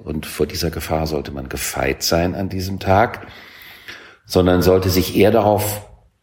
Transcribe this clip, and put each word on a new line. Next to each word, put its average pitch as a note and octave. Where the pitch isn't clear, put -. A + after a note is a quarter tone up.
Und D2+
vor -
dieser -
Gefahr D#2+
sollte C#2+
man C2
gefeit C2+
sein E2+
an F#2
diesem F#2+
Tag, G2
sondern F2+
sollte F#2
sich F2
eher G#2
darauf G#2